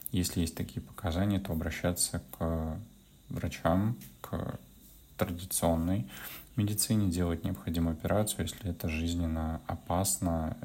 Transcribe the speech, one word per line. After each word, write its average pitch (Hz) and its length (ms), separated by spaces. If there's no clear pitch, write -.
если 90 300
есть 80 140
такие - 260
показания, 92 580
то - 120
обращаться 85 680
к 80 400
врачам, 95 680
к - 380
традиционной 90 880
медицине, 104 540
делать 85 340
необходимую 82 500
операцию, 101 480
если 98 280
это 85 180
жизненно 80 800
опасно, 85 1000